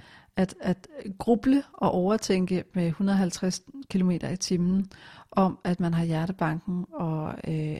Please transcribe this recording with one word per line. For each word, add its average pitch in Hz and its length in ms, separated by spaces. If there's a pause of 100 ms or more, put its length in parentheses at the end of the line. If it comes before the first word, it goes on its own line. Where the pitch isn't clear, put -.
(360)
At, 185 260
at - 260 (320)
gruble 262 440 (100)
og - 180
overtænke 185 720 (100)
med 170 180
hundrede 196 240
og 190 40
halvtreds 185 420 (280)
kilometer 180 400
i 180 80
timen 185 540 (400)
om, 190 320
at 180 160
man 170 140
har 165 120
hjertebanken, 165 880
og, 160 400 (140)
øh, 156 320